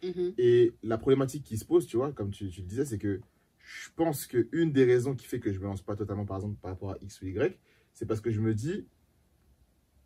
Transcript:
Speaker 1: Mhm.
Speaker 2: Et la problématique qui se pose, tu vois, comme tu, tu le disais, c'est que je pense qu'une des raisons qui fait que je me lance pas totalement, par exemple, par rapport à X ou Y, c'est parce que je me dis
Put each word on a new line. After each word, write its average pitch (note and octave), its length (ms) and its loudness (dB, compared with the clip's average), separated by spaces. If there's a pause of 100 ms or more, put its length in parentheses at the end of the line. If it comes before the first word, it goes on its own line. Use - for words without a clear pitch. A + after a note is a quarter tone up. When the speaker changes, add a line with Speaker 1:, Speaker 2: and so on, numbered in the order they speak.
Speaker 1:
Mhm. F3+ 340 -4
Speaker 2:
Et A#2+ 360 6 (100)
la A2+ 160 -2
problématique C3+ 460 2
qui A2 120 -8
se G#2 80 -6
pose, E3 220 4
tu - 100 -4
vois, C#3 160 0
comme G#2 180 -6
tu, G2 200 -8
tu F2+ 100 -14
le F2+ 60 -12
disais, A#2 180 -2
c'est A#2 140 -6
que G2+ 220 -2 (400)
je - 360 -16
pense D#3+ 300 -2
qu'une D3+ 460 0
des C3+ 120 6
raisons B2 300 4
qui - 120 -12
fait B2 140 -6
que G#2 120 -2
je F#2+ 60 -4
me F#2 60 -6
lance G2 180 -6
pas G#2 140 -6
totalement, G2+ 300 -4
par G2 100 -6
exemple, G#2 240 -6
par F#2 120 -10
rapport G2 180 -8
à F#2+ 100 -8
X - 220 -18
ou F#2+ 40 -8
Y, A2+ 320 -4 (360)
c'est - 100 -12
parce G#2+ 160 -2
que A#2+ 100 -4
je G#2+ 100 -2
me A2 140 0
dis C#3+ 320 -6 (1200)